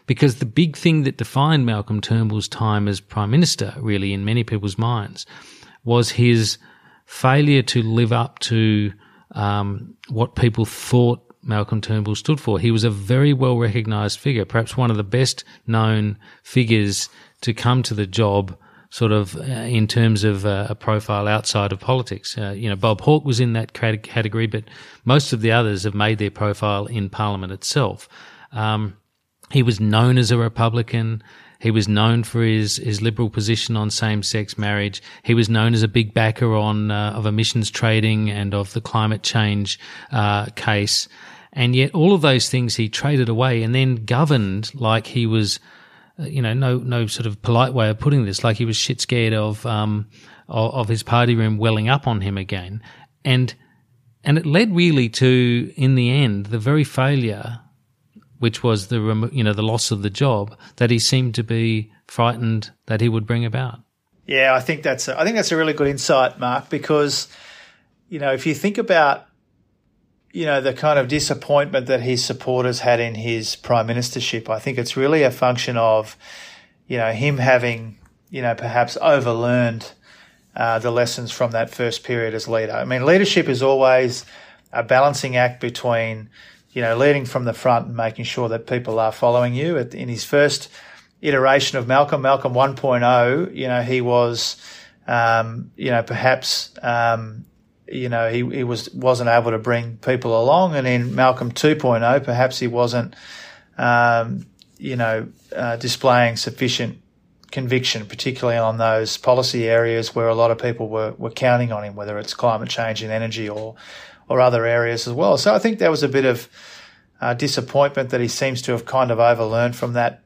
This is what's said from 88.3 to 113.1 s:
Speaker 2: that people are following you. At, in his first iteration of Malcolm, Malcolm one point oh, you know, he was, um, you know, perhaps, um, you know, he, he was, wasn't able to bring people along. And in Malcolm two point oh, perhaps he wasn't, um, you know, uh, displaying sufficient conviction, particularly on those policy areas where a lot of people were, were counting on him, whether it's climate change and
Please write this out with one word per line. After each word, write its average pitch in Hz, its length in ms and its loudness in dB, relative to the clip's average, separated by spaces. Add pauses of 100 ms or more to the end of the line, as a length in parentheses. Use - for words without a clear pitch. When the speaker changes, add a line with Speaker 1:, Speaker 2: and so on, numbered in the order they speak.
Speaker 2:
that 117 180 -6
people 120 320 -2
are 110 140 0
following 123 400 2
you. 151 240 -2
At, 123 180 -6
in 127 140 -8
his 113 160 -8
first 143 420 2 (540)
iteration 135 560 2
of 120 100 -4
Malcolm, 139 340 2
Malcolm 135 320 0
one 135 220 2
point 123 300 0
oh, 123 480 4
you 131 160 -6
know, 123 120 0
he 123 200 -2
was, 120 560 0 (500)
um, 117 680 0
you - 140 -4
know, 117 120 0
perhaps, - 680 -2 (100)
um, 117 640 -2 (420)
you 127 220 -8
know, 117 200 0
he, 120 100 -2
he 123 240 -4
was, 120 300 -6
wasn't 127 360 2
able 117 220 4
to 110 80 -2
bring 117 380 -2
people 123 440 0
along. 160 340 2
And 131 120 -2
in 123 280 -2
Malcolm 127 360 2
two 151 240 2
point 123 280 0
oh, 127 160 4
perhaps 127 400 0
he 127 80 -4
wasn't, 120 480 -2 (600)
um, 120 680 2 (320)
you 135 180 -8
know, 113 320 -2 (280)
uh, 117 220 -4
displaying 120 580 2
sufficient 120 640 -4 (540)
conviction, 127 540 -4
particularly 123 520 -4
on 113 220 0
those 113 360 0
policy 127 540 0
areas 113 440 0
where 117 140 0
a 113 80 2
lot 117 160 4
of 117 60 0
people 117 320 -6
were, 110 280 -4
were 117 120 -8
counting 123 420 0
on 104 140 -6
him, 101 100 -14
whether 104 220 -8
it's 101 160 -10
climate 117 340 -2
change 113 340 -4
and 110 120 -6